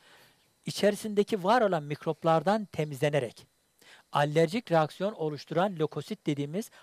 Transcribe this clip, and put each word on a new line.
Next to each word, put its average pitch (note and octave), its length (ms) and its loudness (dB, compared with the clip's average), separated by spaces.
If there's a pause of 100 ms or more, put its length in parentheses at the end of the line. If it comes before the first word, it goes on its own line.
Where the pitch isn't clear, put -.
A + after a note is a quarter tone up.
(640)
İçerisindeki G3+ 760 0
var A#3 180 4
olan F3+ 220 2
mikroplardan D#3+ 840 0
temizlenerek D3 840 -2 (640)
alerjik D#3+ 600 2
reaksiyon E3+ 420 0
oluşturan E3 680 -4
lökosit D#3 460 -6
dediğimiz D3 440 -4 (140)